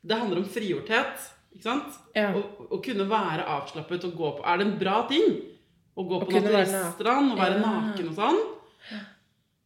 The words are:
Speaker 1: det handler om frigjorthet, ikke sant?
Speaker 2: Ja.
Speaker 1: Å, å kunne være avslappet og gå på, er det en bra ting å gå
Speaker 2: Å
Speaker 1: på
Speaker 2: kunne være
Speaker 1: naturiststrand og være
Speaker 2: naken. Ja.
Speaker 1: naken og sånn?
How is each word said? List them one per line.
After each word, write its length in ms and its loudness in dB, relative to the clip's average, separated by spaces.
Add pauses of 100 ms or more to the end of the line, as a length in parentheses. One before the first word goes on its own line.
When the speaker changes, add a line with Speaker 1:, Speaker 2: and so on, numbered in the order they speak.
Speaker 1:
det 160 -2
handler 200 0
om 60 -4
frigjorthet, 800 -2 (220)
ikke 180 -14
sant? 320 -4 (140)
Speaker 2:
Ja. 200 2
Speaker 1:
Å, 120 0 (240)
å 140 -4
kunne 260 -2
være 380 0
avslappet 600 -6
og 100 -6
gå 220 -2
på, 80 -6
er 120 2
det 100 2
en 100 -2
bra 180 2 (100)
ting 200 4 (720)
å 80 -4
gå 120 0
Speaker 2:
Å 80 0
Speaker 1:
på 60 -4
Speaker 2:
kunne 220 4
være 140 6
Speaker 1:
naturiststrand 680 2
og 40 -2
være 220 2
Speaker 2:
naken. 60 2
Ja. 200 0
Speaker 1:
naken 260 -4
og 80 -6
sånn? 220 4 (1200)